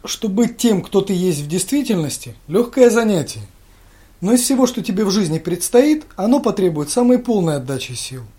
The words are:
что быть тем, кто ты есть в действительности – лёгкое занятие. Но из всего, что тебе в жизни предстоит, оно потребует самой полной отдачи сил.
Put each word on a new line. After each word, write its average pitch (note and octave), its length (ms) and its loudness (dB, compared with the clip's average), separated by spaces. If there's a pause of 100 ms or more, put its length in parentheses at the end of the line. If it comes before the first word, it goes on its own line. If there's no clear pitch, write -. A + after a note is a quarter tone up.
что - 240 -8
быть A3 300 0
тем, G#3+ 240 2
кто G3 200 0
ты G3 120 -4
есть F3 280 0
в D3 60 -10
действительности – F3 840 -4 (140)
лёгкое A#3+ 420 4
занятие. G#3+ 540 0 (760)
Но G3 120 2
из B3 80 4
всего, C4 240 2
что A#3+ 160 -6
тебе G3+ 240 -2
в G3 60 0
жизни F3+ 260 0
предстоит, B3 800 0
оно A#3 240 2
потребует F3 500 0
самой B3 300 4
полной F#3+ 380 0
отдачи C3 340 -8
сил. B2 320 -12 (160)